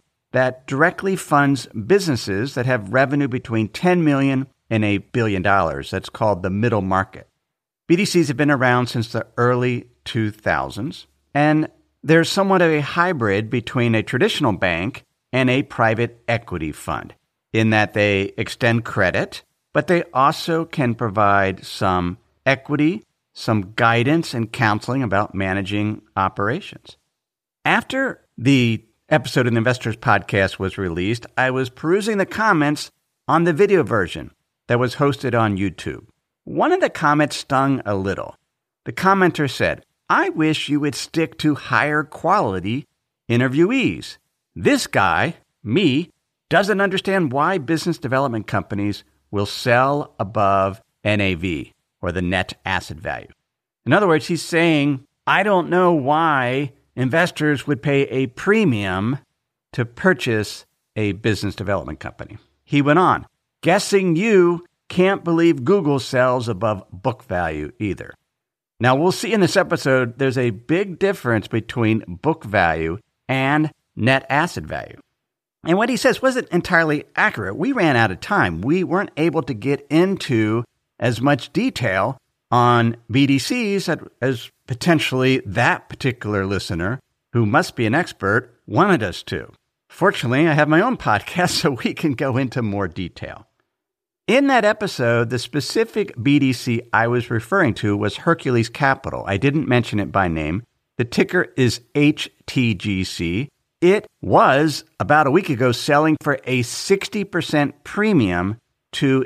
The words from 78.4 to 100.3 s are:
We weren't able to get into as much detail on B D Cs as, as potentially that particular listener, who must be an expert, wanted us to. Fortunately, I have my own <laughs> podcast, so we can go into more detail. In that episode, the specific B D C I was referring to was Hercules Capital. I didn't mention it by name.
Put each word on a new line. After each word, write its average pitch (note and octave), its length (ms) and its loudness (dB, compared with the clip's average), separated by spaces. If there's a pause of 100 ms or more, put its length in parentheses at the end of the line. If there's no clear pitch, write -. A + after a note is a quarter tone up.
We E3 220 2
weren't E3+ 320 -2
able D#3 280 0
to C#3+ 100 -8
get C3+ 380 -4
into B2 720 2 (360)
as A#2 220 0
much C#3+ 320 0
detail A#2 640 0 (320)
on A#2+ 480 4 (120)
B C3+ 180 4
D C#3 100 2
Cs G3+ 500 -2
as, - 120 -2 (200)
as B2 300 -4 (160)
potentially C3 800 2
that A#2+ 420 0
particular G#2 600 -4
listener, F#2+ 520 -4 (340)
who A#2+ 120 2
must C3 300 0
be A#2+ 100 -2
an G#2+ 80 2
expert, A#2+ 580 -2 (140)
wanted D3+ 380 2
us F2+ 200 -6
to. B1 300 -8 (360)
Fortunately, D#3+ 580 0
I D#3 60 2
have D3 140 4
my D#3 140 4
own B3 160 -2
<laughs> - 100 -6
podcast, D3+ 440 0
so C#3+ 320 0
we F#3+ 100 -4
can D3+ 200 -2
go C3+ 220 -2
into B2+ 280 -2
more G2+ 240 -4
detail. E2 580 -12 (840)
In C#4 200 4
that B3+ 160 2
episode, B2 640 0
the B2 100 -4
specific G3+ 800 -4
B C#3+ 180 4
D C3 140 2
C A#2+ 280 -2 (120)
I A2+ 140 2
was A#2+ 220 -2
referring B2+ 460 0
to G#2 220 0
was G#2 200 -2
Hercules C3 520 0
Capital. C3 580 -2
I G2 80 -2
didn't C#3 320 0
mention A#2+ 320 0
it G2 120 -6
by F#2+ 180 0
name. D#2+ 340 -4 (340)